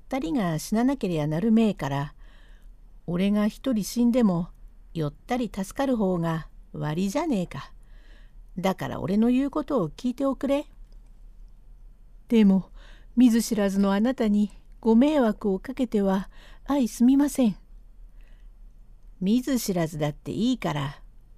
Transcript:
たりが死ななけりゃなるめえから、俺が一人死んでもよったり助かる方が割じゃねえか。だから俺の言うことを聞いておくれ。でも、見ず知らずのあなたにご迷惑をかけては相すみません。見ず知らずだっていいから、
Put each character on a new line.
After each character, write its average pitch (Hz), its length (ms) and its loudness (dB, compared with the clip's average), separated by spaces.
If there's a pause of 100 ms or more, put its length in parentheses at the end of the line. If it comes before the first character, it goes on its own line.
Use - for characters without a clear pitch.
た 269 100 -4
り 320 140 -6
が 175 260 -2
死 - 160 -6
な 220 80 2
な 269 140 0
け 214 120 -4
り 165 120 0
ゃ 147 60 0
な 156 140 -2
る 226 120 2
め 226 160 4
え 196 60 -2
か 143 160 -6
ら、 143 240 -4 (920)
俺 180 240 0
が 208 180 2
一 - 240 -6
人 214 120 0
死 233 200 0
ん 233 80 4
で 247 120 4
も 175 240 0 (460)
よ 156 140 -4
っ 143 60 -10 (120)
た 247 100 -2
り 240 180 -4
助 196 220 -8
か 277 80 -2
る 262 120 0
方 190 220 0
が 165 300 -4 (240)
割 156 360 -4
じ 196 100 -2
ゃ 339 80 -2
ね 220 160 0
え 170 40 -4
か。 - 260 -14 (880)
だ 185 160 -2
か 131 140 -10
ら 117 120 -8
俺 180 160 -2
の 226 120 2
言 254 180 2
う 277 40 -4
こ 302 140 -4
と 269 160 -2
を 160 80 -2
聞 - 220 -6
い 240 40 -6
て 277 120 -4
お 269 100 -2
く - 100 -8
れ。 277 200 -2 (1600)
で 226 160 6
も、 190 260 4 (440)
見 247 160 8
ず 226 100 2
知 220 140 -2
ら 202 160 0
ず 196 80 -2
の 196 140 4
あ 202 80 2
な 254 140 0
た 233 120 0
に 208 240 2 (300)
ご 226 140 2
迷 285 260 6
惑 214 300 0
を 190 100 0
か 262 140 -12
け 254 120 -2
て 214 160 0
は 190 260 0 (380)
相 269 220 0
す - 160 0
み 262 120 6
ま 285 120 4
せ 254 200 2
ん。 190 80 -2 (1600)
見 208 200 2
ず 254 200 -2
知 - 120 -4
ら 175 140 0
ず 160 120 -8
だ 147 100 0
っ 151 40 -4
て - 200 -10
い 240 220 0
い 226 40 -10
か 165 140 -4
ら、 143 280 -6 (380)